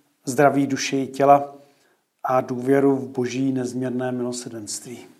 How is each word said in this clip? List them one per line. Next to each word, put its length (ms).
zdraví 420
duše 300
i 100
těla 480
a 180
důvěru 540
v 120
Boží 440
nezměrné 600
milosrdenství. 960